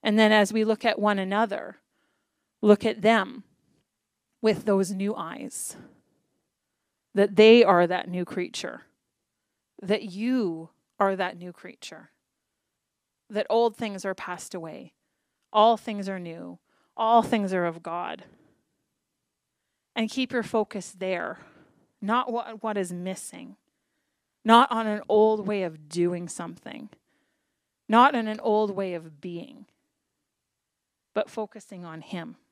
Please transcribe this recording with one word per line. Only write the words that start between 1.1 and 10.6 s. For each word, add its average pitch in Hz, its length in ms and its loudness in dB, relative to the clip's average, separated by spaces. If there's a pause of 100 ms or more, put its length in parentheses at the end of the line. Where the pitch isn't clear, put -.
another, 196 600 -4 (840)
look 208 240 4
at 220 160 -4
them 202 400 2 (1000)
with 220 240 0
those 196 280 0
new 196 240 -4
eyes, - 600 -12 (1400)
that 202 220 2
they 220 300 10
are 175 240 6
that 180 200 -4
new 180 160 -6
creature, - 580 -10 (1000)
that 202 220 -2
you 196 680 -4 (300)